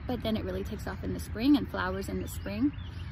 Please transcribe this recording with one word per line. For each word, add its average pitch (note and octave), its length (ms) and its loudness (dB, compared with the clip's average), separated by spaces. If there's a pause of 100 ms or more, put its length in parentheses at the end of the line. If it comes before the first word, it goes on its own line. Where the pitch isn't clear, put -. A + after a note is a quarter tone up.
but A#3+ 160 -2
then A3 140 2
it F3+ 80 -2
really F#3 180 -2
takes - 240 -4
off F#3+ 160 -6
in - 100 -2
the F3+ 60 -2
spring C4 380 6
and F#3+ 120 2
flowers F#3+ 400 0
in F#3 140 -2
the F3+ 60 -4
spring. G#3+ 420 0 (420)